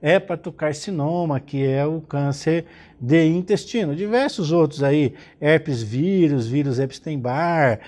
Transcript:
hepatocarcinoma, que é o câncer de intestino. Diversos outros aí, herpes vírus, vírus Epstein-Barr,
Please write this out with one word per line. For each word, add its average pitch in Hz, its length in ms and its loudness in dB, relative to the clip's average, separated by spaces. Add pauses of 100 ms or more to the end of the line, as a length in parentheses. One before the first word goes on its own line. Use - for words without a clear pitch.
hepatocarcinoma, 165 1400 -2
que 139 260 -4
é 135 200 0
o 160 160 -4
câncer 143 640 -2 (340)
de 156 260 4
intestino. 180 680 -2
Diversos 208 560 -2
outros 147 300 2
aí, 139 320 2 (260)
herpes 151 420 2
vírus, 143 640 0
vírus 135 320 -2
Epstein-Barr, 135 1080 -2